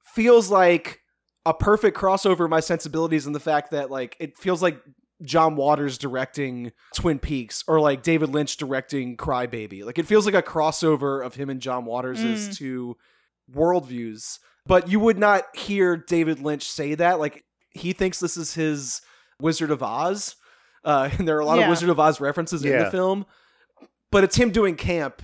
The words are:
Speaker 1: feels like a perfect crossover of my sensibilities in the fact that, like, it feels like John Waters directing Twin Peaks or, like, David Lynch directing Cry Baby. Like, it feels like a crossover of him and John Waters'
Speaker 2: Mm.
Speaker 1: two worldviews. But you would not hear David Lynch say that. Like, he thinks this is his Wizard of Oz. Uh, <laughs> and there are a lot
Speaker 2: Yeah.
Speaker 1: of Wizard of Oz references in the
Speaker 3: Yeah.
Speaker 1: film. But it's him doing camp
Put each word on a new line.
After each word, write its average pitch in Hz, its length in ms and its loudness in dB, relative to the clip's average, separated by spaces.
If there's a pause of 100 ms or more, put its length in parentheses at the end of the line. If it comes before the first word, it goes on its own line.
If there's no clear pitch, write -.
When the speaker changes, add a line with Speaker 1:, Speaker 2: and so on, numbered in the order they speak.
(140)
Speaker 1:
feels 226 360 6
like 180 520 4 (440)
a 160 80 2
perfect 214 440 2
crossover 190 480 2
of 160 40 -2
my 160 120 2
sensibilities 160 680 -2
in 147 60 -6
the 143 60 -6
fact 147 320 -2
that, 143 200 -4
like, 131 280 -8
it 147 180 -12
feels 180 240 -2
like 160 180 0 (420)
John 156 360 2
Waters 143 400 0
directing 127 760 -6 (240)
Twin 156 240 0
Peaks 127 480 -6
or, 160 120 4
like, 143 240 2
David 156 260 2
Lynch 143 280 -2
directing 131 600 -6
Cry 123 300 -2
Baby. 107 360 -10
Like, 117 160 -8
it 156 80 -2
feels 208 180 4
like 202 100 0
a 180 80 6
crossover 147 840 0
of 123 100 -12
him 139 140 -8
and 131 120 -10
John 127 240 -6
Waters' 127 360 -6
Speaker 2:
Mm. 214 340 -4
Speaker 1:
two 127 420 -10 (560)
worldviews. 127 880 -2 (260)
But 180 240 4
you 208 100 2
would 220 180 4
not 202 260 4 (120)
hear 185 420 2
David 160 420 0
Lynch 147 300 -6
say 151 260 -6
that. 170 240 2
Like, 147 240 -6 (280)
he 175 220 -6
thinks 185 260 -2
this 175 180 -4
is 165 160 -8
his 151 480 -4 (400)
Wizard 156 300 0
of 135 120 -2
Oz. 160 520 -4 (480)
Uh, 139 300 2
<laughs> - 40 -4
and 180 100 -2
there 156 100 2
are 151 40 0
a 151 40 -2
lot 160 140 4
Speaker 2:
Yeah. 214 60 6
Speaker 1:
of 180 40 2
Wizard 170 200 2
of 156 100 2
Oz 151 220 4
references 151 420 -4
in 143 80 0
the 131 140 4
Speaker 3:
Yeah. 98 40 -2
Speaker 1:
film. 190 360 -2 (840)
But 196 120 6
it's 196 140 2
him 240 140 4
doing 196 240 2
camp 160 480 -4